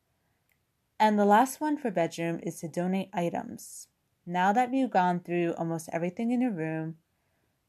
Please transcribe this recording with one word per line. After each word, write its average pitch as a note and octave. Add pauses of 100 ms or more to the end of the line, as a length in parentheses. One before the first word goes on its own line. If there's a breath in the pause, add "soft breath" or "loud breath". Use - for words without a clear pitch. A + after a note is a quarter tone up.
(1000)
And G#3+
the G#3
last G#3+
one D4+
for B3+
bedroom E3+
is -
to E3+
donate F#3
items. - (380)
Now F3+
that B3
you've C4+
gone F3+
through F3
almost E3
everything F3+
in B3
your B3+
room, D#3+ (720)